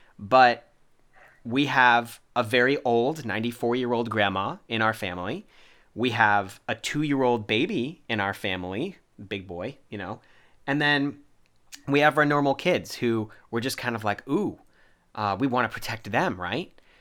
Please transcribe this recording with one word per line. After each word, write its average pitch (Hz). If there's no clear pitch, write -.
but 123
we 135
have 123
a 123
very 123
old 123
ninety-four-year-old 117
grandma 104
in 113
our 110
family. 101
We 120
have 104
a 117
two-year-old 131
baby 147
in 110
our 98
family, 95
big 95
boy, 92
you 110
know, 98
and 143
then 143
we 139
have 147
our 147
normal 143
kids 139
who 113
we're 117
just 127
kind 120
of 107
like, 104
"Ooh, 151
uh, 104
we 139
wanna 123
protect -
them, 123
right?" 98